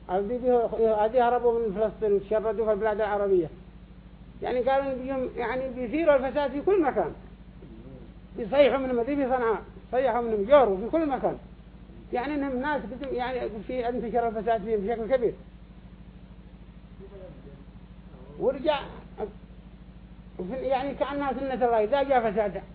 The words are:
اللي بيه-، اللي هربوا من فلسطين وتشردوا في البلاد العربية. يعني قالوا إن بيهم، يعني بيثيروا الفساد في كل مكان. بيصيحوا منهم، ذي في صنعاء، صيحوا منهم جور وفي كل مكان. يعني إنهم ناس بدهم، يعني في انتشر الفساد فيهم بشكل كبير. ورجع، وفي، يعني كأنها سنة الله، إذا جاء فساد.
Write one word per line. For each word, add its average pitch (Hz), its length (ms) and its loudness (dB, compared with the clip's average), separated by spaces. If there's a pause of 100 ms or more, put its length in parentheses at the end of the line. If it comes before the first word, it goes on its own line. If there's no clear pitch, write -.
(120)
اللي 202 280 0
بيه-، 240 360 4
اللي 220 460 4
هربوا 240 380 4
من 220 160 -2
فلسطين 214 380 2
وتشردوا 208 520 0
في 220 60 2
البلاد 214 300 0
العربية. 196 460 2 (920)
يعني 247 180 -2
قالوا 269 320 2
إن 254 120 -4
بيهم، 262 340 -4
يعني 254 320 -4
بيثيروا 254 460 2
الفساد 269 360 0
في 277 100 -6
كل 381 200 4
مكان. 233 320 0 (1200)
بيصيحوا 247 400 6
منهم، 262 220 0
ذي 262 160 0
في 285 100 2
صنعاء، 233 360 2 (300)
صيحوا 247 300 2
منهم 220 220 0
جور 254 260 8
وفي 196 200 -2
كل 320 200 0
مكان. 202 280 -2 (760)
يعني 254 220 -2
إنهم 277 240 -2
ناس 277 220 -2
بدهم، 247 340 -8
يعني 247 340 -4 (180)
في 247 220 -2
انتشر 233 380 0
الفساد 226 340 0
فيهم 220 180 0
بشكل 220 360 0
كبير. 240 180 2 (3000)
ورجع، 277 400 0 (1600)
وفي، 185 140 -6
يعني 262 400 0
كأنها 285 400 -2
سنة 269 200 -4
الله، 233 300 4
إذا 269 200 4
جاء 247 280 4
فساد. 202 300 0 (140)